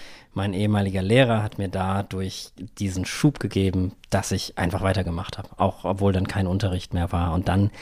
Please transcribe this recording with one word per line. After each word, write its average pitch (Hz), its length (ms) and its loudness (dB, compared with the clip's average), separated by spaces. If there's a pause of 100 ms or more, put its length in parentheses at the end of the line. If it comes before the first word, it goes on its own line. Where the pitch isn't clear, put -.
(340)
mein 98 200 -2
ehemaliger 98 500 2
Lehrer 113 400 4
hat 107 160 -6
mir 101 80 -2
dadurch 95 840 -4 (300)
diesen 95 260 -2
Schub - 340 0
gegeben, 95 520 0 (180)
dass 95 220 0
ich - 260 -4
einfach 87 240 -2
weitergemacht 92 560 -2
habe, - 200 -14
auch - 280 0
obwohl 98 280 2
dann 92 140 0
kein 98 200 -2
Unterricht 90 460 -2
mehr 87 180 0
war. 85 220 0
Und 87 160 0
dann 98 220 4 (100)